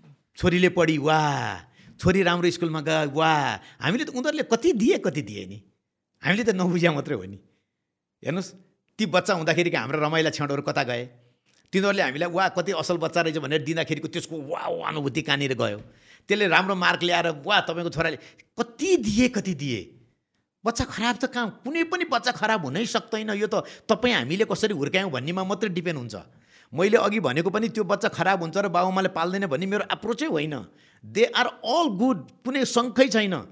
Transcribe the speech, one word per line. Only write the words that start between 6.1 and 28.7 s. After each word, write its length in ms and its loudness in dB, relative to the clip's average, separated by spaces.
हामीले 200 2
त 60 0
नबुझ्या 420 2
मात्रै 240 -4
हो 80 -6
नि। 160 -14
हेर्नुहोस्, 300 -4
ती 80 0
बच्चा 280 2
हुँदाखेरिका 460 2
हाम्रा 280 0
रमाइला 220 2
क्षणहरू 320 -2
कता 220 0
गए? 260 -4
तिनीहरूले 320 2
हामीलाई, 260 -2
"वाह, 180 2
कति 240 -2
असल 260 -2
बच्चा 240 0
रहेछ" 160 -2
भनेर 260 -2
दिँदाखेरिको 440 -4
त्यसको 340 -8
वाह 460 -6
अनुभूति 340 -2
कहाँनिर 320 0
गयो? 240 -2
त्यसले 200 2
राम्रो 280 4
मार्क 280 0
ल्याएर, 420 0
"वाह, 140 4
तपाईँको 300 -2
छोराले", 260 -2
कति 380 2
दिए, 320 2
कति 240 -4
दिए। 460 -6
बच्चा 200 0
खराब 300 -2
त 100 -4
कहाँ, 380 -6
कुनै 200 -2
पनि 220 -4
बच्चा 260 0
खराब 340 0
हुनै 200 -2
सक्दैन। 440 -4
यो 180 -2
त 80 -2
तपाईँ 240 4
हामीले 320 0
कसरी 280 0
हुर्कायौँ 380 -2
भन्नेमा 320 -4
मात्रै 260 -2
डिपेन्ड 300 -4
हुन्छ। 160 -10
मैले 240 4
अघि 220 0
भनेको 300 0
पनि 200 0
त्यो 140 -2
बच्चा 240 0
खराब 340 2
हुन्छ 160 -6
र 100 2
बाबुआमाले 420 2